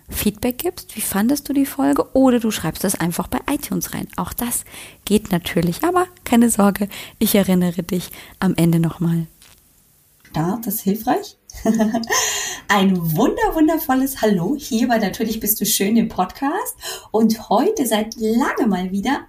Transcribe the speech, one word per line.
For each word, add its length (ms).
Feedback 520
gibst. 360
Wie 60
fandest 480
du 40
die 120
Folge? 500
Oder 240
du 120
schreibst 320
es 100
einfach 320
bei 140
iTunes 440
rein. 120
Auch 160
das 300
geht 280
natürlich. 520
Aber 220
keine 260
Sorge, 380
ich 160
erinnere 480
dich 300
am 160
Ende 240
nochmal. 460
Start 380
ist 140
hilfreich. 560
<laughs> 1040
Ein 260
wunder-, 360
wundervolles 680
Hallo 360
hier 300
bei 100
Natürlich 440
bist 180
du 60
schön, 300
dem 120
Podcast. 720
Und 380
heute 360
seit 300
lange 520
mal 240
wieder 380